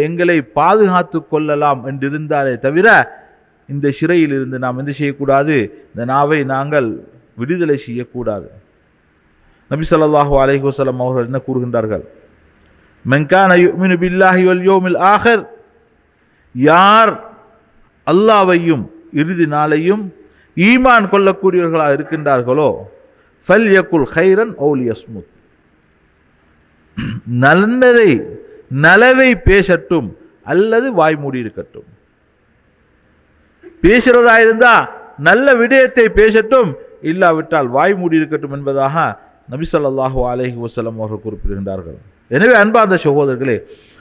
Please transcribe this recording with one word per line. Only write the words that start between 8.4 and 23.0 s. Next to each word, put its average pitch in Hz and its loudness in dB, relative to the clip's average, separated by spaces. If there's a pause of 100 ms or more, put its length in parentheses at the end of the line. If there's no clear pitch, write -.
நபி 156 -6
ஸல்லல்லாஹு 151 2
அலைஹி 135 0
வஸல்லம் 131 -4
அவர்கள் 127 -4
என்ன 131 -6
கூறுகின்றார்கள்? 120 -4 (1000)
"மன் 139 -2
கான 185 4
யுமினு 180 2
பில்லாஹி 185 2
வல் 180 0
யௌமில் 185 0 (140)
ஆஹிர்", 208 2 (1120)
யார் 190 4 (920)
அல்லாஹ்வையும் 180 2 (360)
இறுதி 170 -2
நாளையும் 156 -2 (540)
ஈமான் 233 2
கொள்ளக்கூடியவர்களாக 180 0
இருக்கின்றார்களோ, 143 -2 (800)